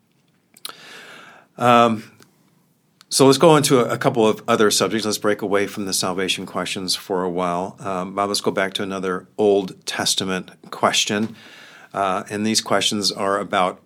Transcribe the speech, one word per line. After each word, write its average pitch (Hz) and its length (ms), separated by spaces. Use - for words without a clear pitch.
Um, 117 460
so - 160
let's 135 120
go 156 200
into 139 220
a, 117 140
a 117 40
couple 120 300
of 107 200
other 110 240
subjects. 101 340
Let's 104 120
break 104 240
away 101 260
from 101 180
the 92 80
salvation 92 520
questions 90 500
for 92 280
a 92 60
while. 90 500
Um, 95 360
Bob, 101 140
let's 101 120
go 107 100
back 95 240
to 107 80
another 95 440
Old 101 480
Testament 95 680
question. 110 640
Uh, 98 360
and 104 160
these 107 160
questions 101 500
are 101 280
about 98 460